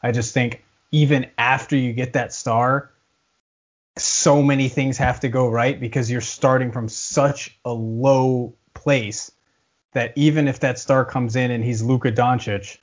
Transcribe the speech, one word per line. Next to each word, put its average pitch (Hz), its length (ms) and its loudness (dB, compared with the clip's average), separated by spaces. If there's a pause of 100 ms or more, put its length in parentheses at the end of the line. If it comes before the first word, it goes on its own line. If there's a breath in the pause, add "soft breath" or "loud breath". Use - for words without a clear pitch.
I 123 80 0
just 117 240 -2
think 120 280 -2 (280)
even 143 360 4 (100)
after 127 380 0
you 127 180 0
get 123 200 -4
that 123 180 -2
star, 123 600 0 (1040)
so - 460 2
many 135 260 2
things 135 300 -2
have 127 220 0
to 135 80 -2
go 127 200 0
right 117 300 0
because 117 320 -4
you're 120 100 -2
starting 127 500 0
from 113 180 -6
such - 760 -2
a 123 80 -4
low 123 800 0 (220)
place 120 560 -2 (640)
that 120 220 -2
even 147 320 4
if 120 140 -4
that 127 180 -2
star 131 260 2
comes 123 300 -4
in 127 160 0
and 117 120 -2
he's 117 180 -2
Luka 123 300 2
Doncic 113 720 -2